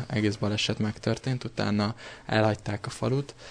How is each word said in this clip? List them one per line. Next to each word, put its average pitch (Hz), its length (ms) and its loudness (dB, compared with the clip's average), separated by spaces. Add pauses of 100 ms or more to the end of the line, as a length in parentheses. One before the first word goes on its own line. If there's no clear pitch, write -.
egész 107 280 2
baleset 107 440 0
megtörtént, 113 640 -2
utána 104 520 0 (300)
elhagyták 107 600 2
a - 40 -6
falut. 131 460 -2 (160)